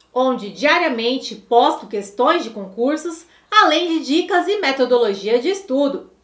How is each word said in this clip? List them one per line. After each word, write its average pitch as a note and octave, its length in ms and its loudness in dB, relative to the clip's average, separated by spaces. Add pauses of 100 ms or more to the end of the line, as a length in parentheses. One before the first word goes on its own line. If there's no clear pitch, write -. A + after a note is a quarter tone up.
(120)
onde B3 380 0
diariamente B3+ 840 0
posto C4 520 2
questões B3+ 580 -2
de A3+ 60 -10
concursos, A#3+ 760 -4 (240)
além D#4+ 380 2 (100)
de C#4 60 -8
dicas E4+ 420 0
e G4+ 140 0
metodologia B3 760 2
de B3+ 100 -2
estudo. C#4+ 640 -2 (140)